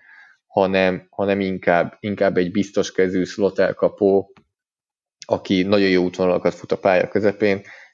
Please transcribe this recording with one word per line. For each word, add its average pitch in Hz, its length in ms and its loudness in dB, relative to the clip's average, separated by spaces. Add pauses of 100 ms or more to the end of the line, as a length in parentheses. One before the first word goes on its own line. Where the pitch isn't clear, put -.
(460)
hanem, 95 640 2
hanem 101 300 -2
inkább, 92 600 0
inkább 98 360 -2
egy 90 140 0
biztos 98 420 -4
kezű 92 320 0
slot 95 340 -4
elkapó, 98 720 0 (960)
aki 95 360 -2
nagyon 98 260 2
jó 90 160 2
útvonalakat 90 500 -2
fut - 180 -8
a - 60 -4
pálya 90 300 0
közepén. 101 540 -2 (320)